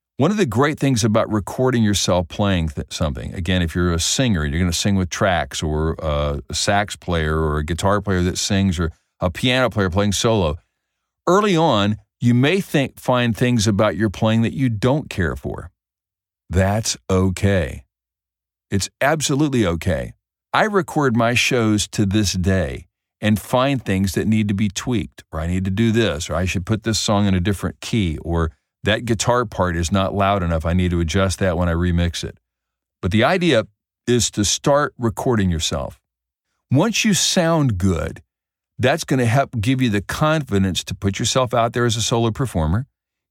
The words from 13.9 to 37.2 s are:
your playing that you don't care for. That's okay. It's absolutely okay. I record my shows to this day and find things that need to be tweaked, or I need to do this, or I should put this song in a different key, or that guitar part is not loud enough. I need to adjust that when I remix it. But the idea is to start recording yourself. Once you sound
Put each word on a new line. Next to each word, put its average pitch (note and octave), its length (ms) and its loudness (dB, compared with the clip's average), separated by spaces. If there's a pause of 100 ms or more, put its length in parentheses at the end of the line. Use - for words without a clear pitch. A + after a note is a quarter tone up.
your G#2+ 120 0
playing A2 320 0
that A2+ 120 0
you C3 160 0
don't B2 400 0
care C#2+ 260 -4
for. - 340 -10 (800)
That's G2+ 460 0 (140)
okay. F#2 760 0 (880)
It's G2 180 -2 (120)
absolutely C#3 640 2
okay. E2 480 -2 (400)
I C#3+ 100 4
record D#3+ 520 0
my A#2 180 2
shows A2 560 0
to A2 160 0
this G2 280 0
day F2 540 -2 (320)
and G#2+ 200 0
find C3 440 0
things F#2+ 300 0
that F2+ 140 -2
need A2 200 2
to G#2 60 0
be G2+ 160 0
tweaked, - 640 -6
or D#2+ 100 -6
I D#2+ 60 -4
need F#2 180 -2
to G2 60 -2
do A2 200 2
this, F#2+ 380 0
or D2+ 60 -4
I F2+ 100 0
should F2+ 200 -2
put A2 180 -2
this A2+ 140 -2
song G#2 300 2
in F#2+ 80 2
a F2+ 60 2
different F#2+ 400 -4
key, F2 380 -2
or E2 340 -2 (300)
that A2+ 220 0
guitar A#2+ 400 0
part F2+ 300 -2
is E2 160 -2
not F#2+ 240 0
loud G2 260 0
enough. E2+ 240 -2
I E2+ 80 0
need F2+ 180 2
to E2+ 100 0
adjust F#2 380 0
that F2+ 180 0
when F2 100 0
I E2+ 60 0
remix F2 500 0
it. A1+ 140 -10 (640)
But F#2 100 -2
the A2 120 4
idea E3 440 2 (400)
is A#2+ 240 2
to G#2 140 -2
start C#3+ 520 0
recording A2+ 520 0
yourself. D#2+ 500 -4 (720)
Once F3+ 320 2
you G#3+ 100 4
sound D#3+ 640 2